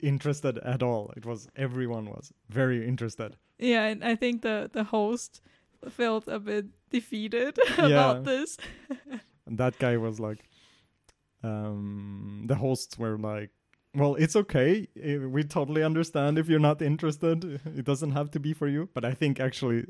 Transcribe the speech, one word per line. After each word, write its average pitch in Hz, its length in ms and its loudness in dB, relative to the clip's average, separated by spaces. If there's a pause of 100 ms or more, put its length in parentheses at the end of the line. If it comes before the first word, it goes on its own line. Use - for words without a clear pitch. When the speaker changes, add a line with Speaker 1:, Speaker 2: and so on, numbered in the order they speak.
Speaker 1:
interested 139 580 0
at 123 240 -2
all. 117 340 -2
It 110 80 -16
was, 113 320 -10
everyone 123 540 -4
was - 200 -14 (200)
very 120 360 2
interested. 117 500 -4 (220)
Speaker 2:
Yeah, 233 260 2
and 214 200 -2
I 233 120 2
think 240 260 -2
the, 220 280 -2
the 214 140 -2
host 220 560 -2 (480)
felt 220 400 -2
a 226 120 -4
bit 208 260 -4 (240)
defeated 233 680 -2 (100)
<laughs> - 100 0
Speaker 1:
Yeah. 330 80 6
Speaker 2:
about - 380 6
this. 269 340 -2 (320)
<laughs> - 560 -14
Speaker 1:
And 113 120 -8
that 127 200 0
guy 123 180 2
was 113 240 -2
like, 107 240 -6 (960)
um, 101 1040 -6
the 127 100 0
hosts 127 420 -2
were 110 200 -2
like, 107 320 -6 (440)
"Well, 143 200 2
it's 160 220 2
okay. 185 520 4 (120)
Eh, 147 180 -2
we 135 260 0
totally 151 380 0
understand 156 560 2
if 160 100 0
you're 160 100 8
not 151 240 6
interested. 156 760 0 (160)
It 131 80 -6
doesn't 143 280 0
have 147 200 -2
to 156 80 -2
be 151 140 -2
for 151 140 -2
you." 147 260 -2
But 123 100 -4
I 123 80 0
think 139 280 0
actually 123 500 0